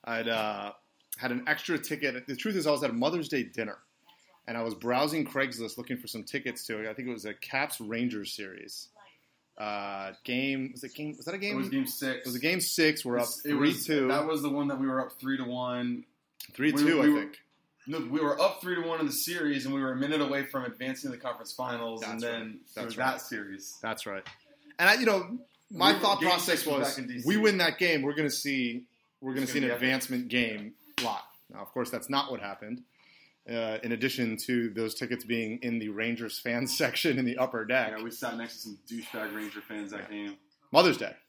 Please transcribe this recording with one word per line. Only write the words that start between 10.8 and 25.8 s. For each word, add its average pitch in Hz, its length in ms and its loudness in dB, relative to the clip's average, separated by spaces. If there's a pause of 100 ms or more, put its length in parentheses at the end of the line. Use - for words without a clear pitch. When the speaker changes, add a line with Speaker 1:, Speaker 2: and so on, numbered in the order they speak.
Speaker 1:
it 131 120 -12
game, 151 220 -6
was - 100 -12
that 175 80 -4
a 196 40 -6
game? 202 160 -2
Speaker 2:
It 135 40 0
was 131 100 -2
game 135 180 0
six. 131 340 -4
Speaker 1:
It - 60 -10
was 123 80 -4
a 123 60 -4
game 165 200 2
six. 156 440 4
We're 120 140 2
up 120 80 4
Speaker 2:
It's, - 200 -6
it 147 80 2
was, 143 320 4
Speaker 1:
three 156 140 2
two. 131 80 4
Speaker 2:
that 147 180 4
was 160 160 0
the 147 60 0
one 139 200 2
that 135 120 -2
we 135 80 2
were 131 120 2
up 131 200 -6
three 135 160 0
to 131 80 -2
one. 123 600 -2 (500)
Speaker 1:
Three 143 180 4
two, 147 120 4
Speaker 2:
We, 160 100 8
we 143 60 6
Speaker 1:
I 147 140 8
Speaker 2:
were, - 60 4
Speaker 1:
think. - 180 -10 (480)
Speaker 2:
no, 156 140 -2 (100)
we 147 100 0
were 170 200 2
up 190 200 4
three 180 140 -2
to 170 80 0
one 165 160 0
in 151 80 0
the 131 60 0
series, 147 540 0
and 135 60 -2
we 139 80 0
were 131 120 0
a 127 40 -2
minute 147 240 2
away 139 220 0
from 131 220 -4
advancing 131 480 -6
to 120 40 -8
the 120 60 -16
conference 113 300 -6
finals, 117 500 -4
and 107 180 -4
Speaker 1:
That's 120 40 -2
right. 117 80 -2
Speaker 2:
then 113 160 -6 (260)
there 107 80 -6
Speaker 1:
That's - 40 -4
Speaker 2:
was 113 120 -6
Speaker 1:
right. 135 140 2
Speaker 2:
that - 80 -6
series. 98 600 -10
Speaker 1:
That's 113 240 -4
right. 98 220 -6 (540)
And 180 100 8
I, 214 40 8
you 247 120 2
know, 196 320 2 (320)
my 185 200 6